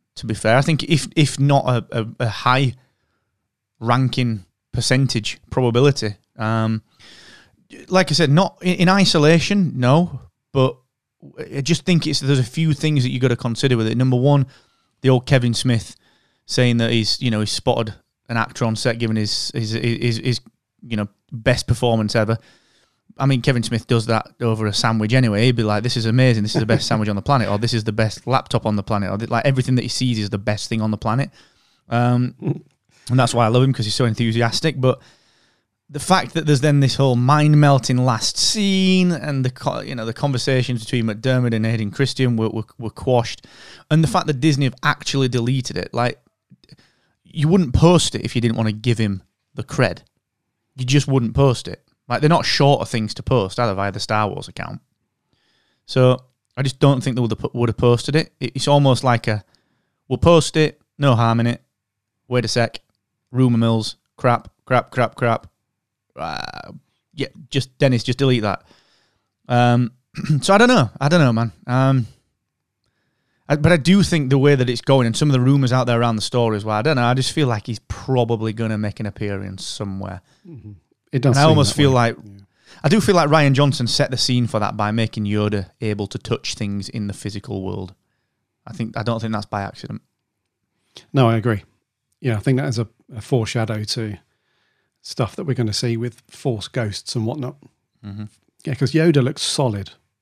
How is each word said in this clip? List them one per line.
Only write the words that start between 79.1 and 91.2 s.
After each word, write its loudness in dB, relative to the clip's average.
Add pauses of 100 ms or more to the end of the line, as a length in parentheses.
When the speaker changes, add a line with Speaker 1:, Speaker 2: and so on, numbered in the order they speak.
Speaker 1:
somewhere. -10 (260)
Speaker 2:
Mm-hmm. -20 (400)
It -6
does 2
Speaker 1:
And 2
I 4
Speaker 2:
seem 6
Speaker 1:
almost 4
Speaker 2:
that -4
Speaker 1:
feel 4
Speaker 2:
way. 2
Speaker 1:
like, 2
Speaker 2:
Yeah. -20 (420)
Speaker 1:
I 0
do 4
feel 2
like 4
Rian 4
Johnson 2
set -2
the -6
scene 0
for -4
that -4
by -2
making -4
Yoda -2 (100)
able -6
to -12
touch -6
things -8
in -8
the -8
physical -10
world. -10 (720)
I -16
think, -8
I -10
don't -4
think -6
that's -8
by -8
accident. -14 (1120)
Speaker 2:
No, 4